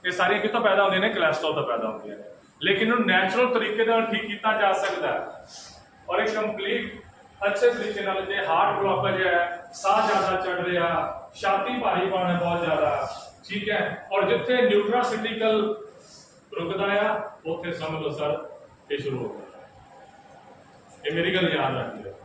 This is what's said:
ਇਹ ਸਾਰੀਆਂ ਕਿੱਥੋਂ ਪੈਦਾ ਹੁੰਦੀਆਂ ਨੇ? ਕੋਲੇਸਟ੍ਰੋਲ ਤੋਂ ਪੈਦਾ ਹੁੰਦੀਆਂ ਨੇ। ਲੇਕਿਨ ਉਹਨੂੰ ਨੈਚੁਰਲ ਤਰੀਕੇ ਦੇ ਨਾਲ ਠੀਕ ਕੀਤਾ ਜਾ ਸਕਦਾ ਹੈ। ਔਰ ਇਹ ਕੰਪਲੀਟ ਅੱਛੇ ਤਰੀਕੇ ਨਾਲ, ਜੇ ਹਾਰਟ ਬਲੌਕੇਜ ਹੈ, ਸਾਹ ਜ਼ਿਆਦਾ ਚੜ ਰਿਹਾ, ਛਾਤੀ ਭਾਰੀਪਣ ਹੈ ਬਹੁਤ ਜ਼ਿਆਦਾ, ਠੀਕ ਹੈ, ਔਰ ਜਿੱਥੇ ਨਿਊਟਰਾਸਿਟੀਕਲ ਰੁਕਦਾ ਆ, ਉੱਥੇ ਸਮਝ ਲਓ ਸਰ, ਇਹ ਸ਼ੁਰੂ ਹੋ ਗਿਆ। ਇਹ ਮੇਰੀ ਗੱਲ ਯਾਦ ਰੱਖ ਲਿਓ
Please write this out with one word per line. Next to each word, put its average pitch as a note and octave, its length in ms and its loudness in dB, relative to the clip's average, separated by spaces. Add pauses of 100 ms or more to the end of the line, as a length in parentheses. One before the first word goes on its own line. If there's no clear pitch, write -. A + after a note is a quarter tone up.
ਇਹ F3+ 60 0
ਸਾਰੀਆਂ F#3 280 2
ਕਿੱਥੋਂ G#3+ 220 0
ਪੈਦਾ G3+ 220 4
ਹੁੰਦੀਆਂ F#3+ 180 2
ਨੇ? A3 80 2
ਕੋਲੇਸਟ੍ਰੋਲ E3 440 0
ਤੋਂ C#3 100 0
ਪੈਦਾ A2+ 240 -2
ਹੁੰਦੀਆਂ G#2 300 -10
ਨੇ। - 60 -16 (380)
ਲੇਕਿਨ G3+ 320 2
ਉਹਨੂੰ A3 140 2
ਨੈਚੁਰਲ G#3 460 2
ਤਰੀਕੇ A3 240 0
ਦੇ A3+ 80 2
ਨਾਲ A3+ 200 4
ਠੀਕ G#3+ 220 -4
ਕੀਤਾ G#3+ 340 0
ਜਾ F#3+ 120 4
ਸਕਦਾ F#3 340 -2
ਹੈ। - 200 -4 (800)
ਔਰ G#3 100 2
ਇਹ G#3+ 80 2
ਕੰਪਲੀਟ G#3+ 720 -2 (440)
ਅੱਛੇ A#3+ 240 4
ਤਰੀਕੇ G3+ 320 -2
ਨਾਲ, F#3+ 240 -2
ਜੇ G3 200 -2
ਹਾਰਟ E3 340 2
ਬਲੌਕੇਜ F#3 480 2
ਹੈ, F3 460 0
ਸਾਹ G3+ 340 2
ਜ਼ਿਆਦਾ F#3 340 2
ਚੜ F3+ 240 -2
ਰਿਹਾ, E3+ 640 -2 (120)
ਛਾਤੀ A#3+ 380 0
ਭਾਰੀਪਣ F#3 480 2
ਹੈ F3 120 2
ਬਹੁਤ E3+ 240 0
ਜ਼ਿਆਦਾ, D#3 440 2 (420)
ਠੀਕ G3+ 200 -4
ਹੈ, - 420 -2
ਔਰ G3 140 2
ਜਿੱਥੇ B3 360 2
ਨਿਊਟਰਾਸਿਟੀਕਲ G#3+ 1120 2 (840)
ਰੁਕਦਾ G3 260 -2
ਆ, G#3 460 0 (140)
ਉੱਥੇ E3+ 260 -4
ਸਮਝ D#3+ 320 -6
ਲਓ D3 60 -2
ਸਰ, D3 400 -4 (420)
ਇਹ C#3 60 -2
ਸ਼ੁਰੂ C3+ 200 -4
ਹੋ A#2+ 120 -6
ਗਿਆ। - 320 -14 (1400)
ਇਹ D3 80 0
ਮੇਰੀ F3+ 220 0
ਗੱਲ E3 180 2
ਯਾਦ C3 240 0
ਰੱਖ - 180 -6
ਲਿਓ - 180 -12 (120)